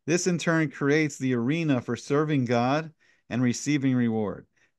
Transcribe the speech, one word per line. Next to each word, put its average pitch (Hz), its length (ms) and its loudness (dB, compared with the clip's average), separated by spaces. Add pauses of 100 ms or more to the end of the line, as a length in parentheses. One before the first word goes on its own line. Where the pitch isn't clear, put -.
This 175 200 0
in 175 120 0
turn 160 320 0
creates 147 480 0
the 131 160 0
arena 139 460 0
for 117 160 -4
serving 143 500 0
God 131 460 0 (360)
and 117 140 -2
receiving 131 520 0
reward. 110 520 0 (320)